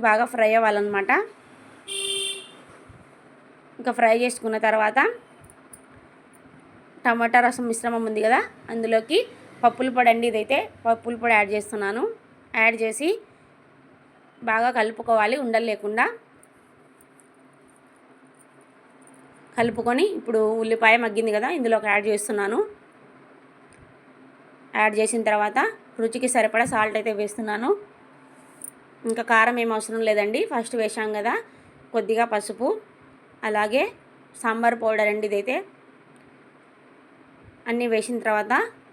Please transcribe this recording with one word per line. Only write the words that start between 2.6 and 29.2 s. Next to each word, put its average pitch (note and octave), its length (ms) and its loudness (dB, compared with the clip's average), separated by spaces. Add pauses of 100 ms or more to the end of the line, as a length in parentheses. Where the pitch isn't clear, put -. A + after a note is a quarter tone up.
ఇంకా A#3+ 220 -4
ఫ్రై A3+ 140 6 (100)
చేసుకున్న A#3 320 -2 (100)
తర్వాత G#3+ 320 2 (2000)
టమాటా A#3 420 4
రసం B3 240 -2
మిశ్రమం A#3 400 -4
ఉంది G#3+ 160 -2
కదా, B3+ 160 4 (300)
అందులోకి A3+ 460 0 (440)
పప్పుల B3 340 2
పొడి A#3+ 160 4
అండి, A#3 200 2
ఇదైతే A3 280 0 (260)
పప్పుల A3+ 360 -2
పొడి A#3 160 2
యాడ్ G3+ 180 2
చేస్తున్నాను. G#3 480 -4 (580)
యాడ్ A3+ 220 2
చేసి B3 260 -4 (1300)
బాగా A#3 360 0
కలుపుకోవాలి A3+ 680 0
ఉండలు A3+ 280 0
లేకుండా. G#3+ 340 0 (3500)
కలుపుకొని A#3+ 460 0 (120)
ఇప్పుడు A3+ 240 -2 (220)
ఉల్లిపాయ A3+ 400 4
మగ్గింది A3 320 -2
కదా, G#3+ 140 0 (100)
ఇందులోకి A3+ 320 0
యాడ్ G3+ 180 2
చేస్తున్నాను. G#3 500 -2 (2250)
యాడ్ G#3+ 180 2
చేసిన A3 300 0
తర్వాత G#3 300 0 (420)
రుచికి A3+ 320 -2
సరిపడా A3+ 400 2
సాల్ట్ G#3+ 260 0
అయితే A3 220 -4
వేస్తున్నాను. G#3+ 480 -4 (1400)
ఇంకా A3+ 200 -4